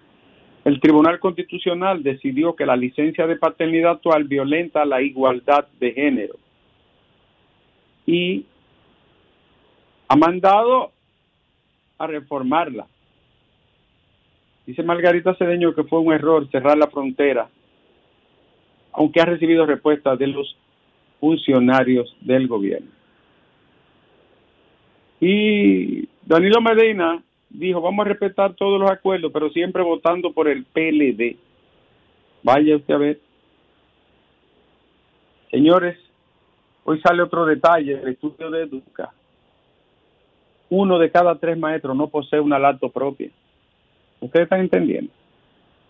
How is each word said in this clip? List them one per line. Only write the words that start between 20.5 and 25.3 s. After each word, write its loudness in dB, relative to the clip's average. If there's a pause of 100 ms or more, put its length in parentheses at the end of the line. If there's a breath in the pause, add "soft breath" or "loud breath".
funcionarios 2
del 0
gobierno. -4 (2250)
Y 0 (160)